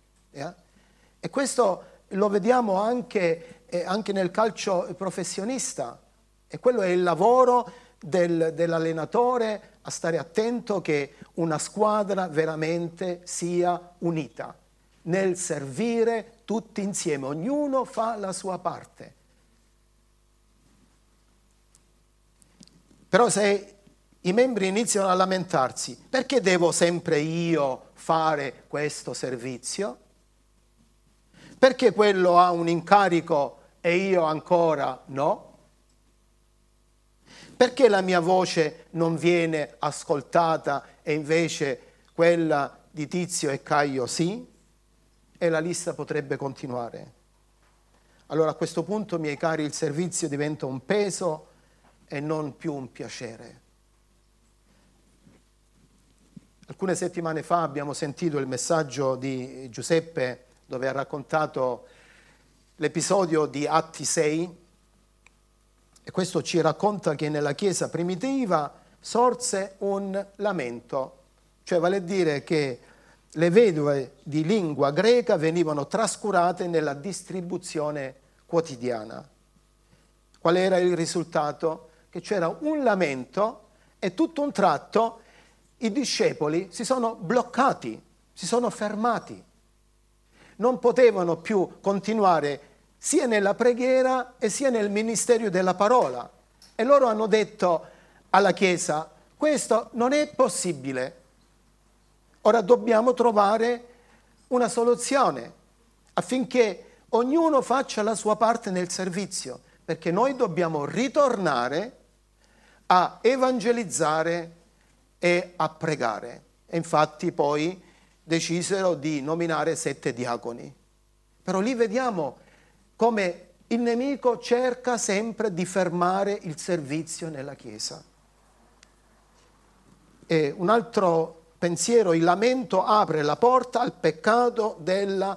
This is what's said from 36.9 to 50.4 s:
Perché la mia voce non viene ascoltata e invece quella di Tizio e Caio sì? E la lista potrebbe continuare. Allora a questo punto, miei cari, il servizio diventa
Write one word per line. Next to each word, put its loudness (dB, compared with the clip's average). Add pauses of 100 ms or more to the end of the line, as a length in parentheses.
Perché 6
la 6
mia 2
voce 0
non 0
viene 0
ascoltata -2 (180)
e -4
invece -2 (220)
quella 2 (100)
di -8
Tizio -4
e -6
Caio 0
sì? -4 (920)
E 0
la 0
lista -6
potrebbe -6
continuare. -10 (1120)
Allora 0
a -8
questo -4
punto, -4
miei -4
cari, -2
il -4
servizio -4
diventa -4